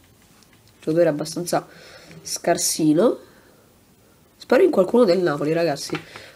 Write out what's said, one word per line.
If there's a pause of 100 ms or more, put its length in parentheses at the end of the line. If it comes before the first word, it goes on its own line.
(800)
Giocatore
abbastanza (540)
scarsino. (1200)
Spero
in
qualcuno
del
Napoli,
ragazzi. (440)